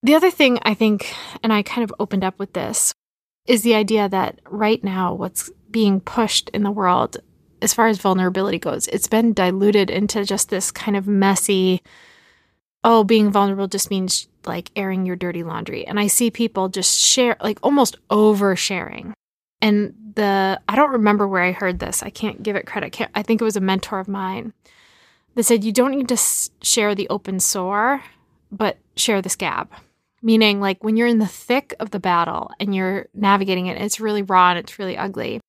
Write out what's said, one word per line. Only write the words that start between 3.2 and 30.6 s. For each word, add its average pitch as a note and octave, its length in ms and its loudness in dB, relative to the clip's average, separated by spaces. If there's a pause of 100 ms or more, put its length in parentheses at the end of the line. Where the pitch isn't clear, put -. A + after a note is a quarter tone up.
is A3+ 160 2
the A#3 120 4
idea G#3 340 2
that F#3+ 400 -4
right G#3+ 360 0
now F#3 300 -2
what's - 360 -8 (200)
being G3+ 300 2
pushed - 500 -2
in G#3 140 -2
the G3+ 60 -2
world F#3+ 460 0 (460)
as - 120 0
far A3+ 140 4
as G#3 100 0
vulnerability F#3+ 600 0
goes, - 280 -4
it's - 220 -4
been A3+ 260 2
diluted G3 560 2
into G3+ 340 -2
just G3 240 -2
this F#3+ 220 -4
kind - 260 -4
of G3 100 -4
messy, F#3+ 760 2 (1000)
"Oh, A3+ 220 6
being G#3 260 4
vulnerable G3 380 0
just F#3+ 220 -6
means, F#3+ 380 -4 (180)
like, F3 280 -8
airing F#3+ 300 -4
your F3+ 100 -4
dirty F3 280 -6
laundry." - 440 -8
And G#3 140 -4
I G#3 60 0
see A3+ 240 2
people G3+ 400 -2
just - 280 -2
share, B3 440 2
like, A3 200 -2
almost A3+ 360 2 (100)
oversharing. G3+ 1040 2 (480)
And G#3 320 2 (220)
the, G3 520 0
I G3+ 80 -4
don't C#4 180 4
remember G#3 360 4
where F#3 140 0
I F3+ 100 2
heard F3+ 280 -4
this. - 220 -6
I G3 60 -10
can't - 340 -8
give G3+ 140 -4
it - 80 -4
credit. - 280 -8
Can't, - 220 -6
I G#3 80 -2
think A3+ 200 0
it - 20 -2
was G#3+ 140 -2
a - 20 -2
mentor F#3+ 380 -2
of F#3+ 100 -8
mine G3 460 -8 (800)
that A#3+ 80 0
said, A3 200 2
"You A3 100 -2
don't B3+ 220 2
need C4+ 140 -2
to B3 60 0
s-, - 340 -2 (140)
share G#3 320 2
the G3 160 -6
open F#3+ 300 -6
sore, G#3 640 0 (480)
but G#3 280 -4 (180)
share G3+ 240 0
the F#3 80 -8
scab." - 400 -6 (540)
Meaning, A3 380 4